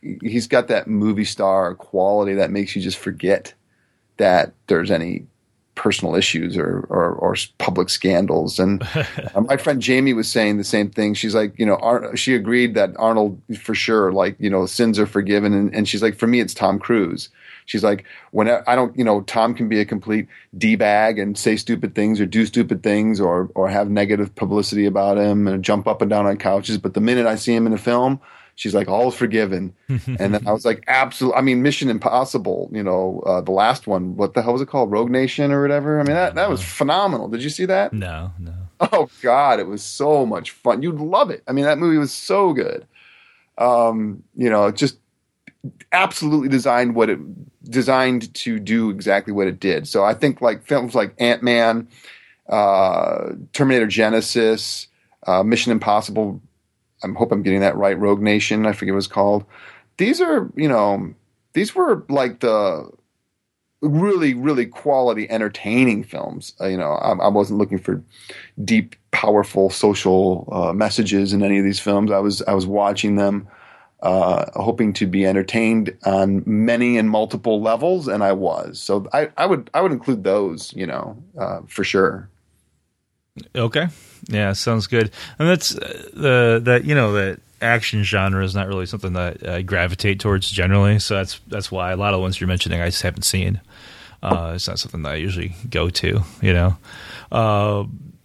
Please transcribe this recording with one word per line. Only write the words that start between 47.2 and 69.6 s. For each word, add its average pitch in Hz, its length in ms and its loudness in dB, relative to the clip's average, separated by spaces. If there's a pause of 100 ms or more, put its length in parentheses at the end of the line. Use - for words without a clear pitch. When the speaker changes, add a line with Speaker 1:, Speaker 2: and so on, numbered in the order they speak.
Speaker 1:
designed 127 720 0
to 113 240 -6
do 110 320 0
exactly 98 420 -2
what 98 140 0
it 90 120 -6
did. 82 280 -2
So 101 160 0
I 107 100 2
think, - 280 0
like, 113 220 0
films 127 300 -2
like 107 240 0
Ant-Man, 117 680 2 (640)
uh, 95 800 2 (240)
Terminator 131 340 2
Genesis, 110 1000 0 (380)
uh, 92 160 2
Mission 113 300 2
Impossible, 104 680 0 (640)
I 104 40 -6 (100)
hope 117 140 2
I'm 101 120 2
getting 98 180 2
that 98 160 2
right, 98 200 2
Rogue 101 240 2
Nation, 107 440 2
I 104 80 2
forget 95 200 -4
what 98 60 0
it's 95 80 -4
called. 101 380 2 (520)
These 262 240 0
are, 311 340 0
you 151 120 0
know, 104 460 0 (400)
these 208 200 -2
were, 269 360 2
like, 135 320 -2
the 101 500 0 (920)
really, 160 520 2
really 123 320 0
quality, 123 640 0
entertaining 110 720 0
films. - 560 -10
Uh, 92 80 -2
you 95 100 -2
know, 76 160 -2
I, - 200 0
I 90 140 2
wasn't 101 320 2
looking 98 180 0
for - 260 -4 (600)
deep, 110 320 0 (160)
powerful 101 580 4